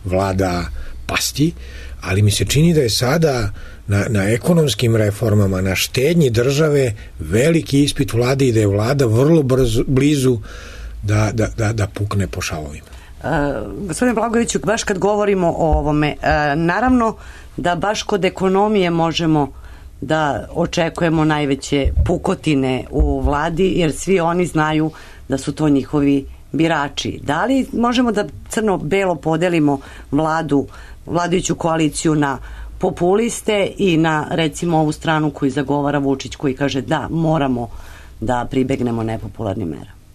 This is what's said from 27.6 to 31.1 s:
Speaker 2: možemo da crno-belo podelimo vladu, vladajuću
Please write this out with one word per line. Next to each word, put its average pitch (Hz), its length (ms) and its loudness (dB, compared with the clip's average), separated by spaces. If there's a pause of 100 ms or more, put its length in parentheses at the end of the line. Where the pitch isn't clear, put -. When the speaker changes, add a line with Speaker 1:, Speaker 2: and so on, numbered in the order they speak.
Speaker 2:
možemo 240 400 0
da 196 160 -2 (220)
crno-belo 190 640 0
podelimo 160 680 2 (300)
vladu, 156 560 0 (400)
vladajuću 170 480 0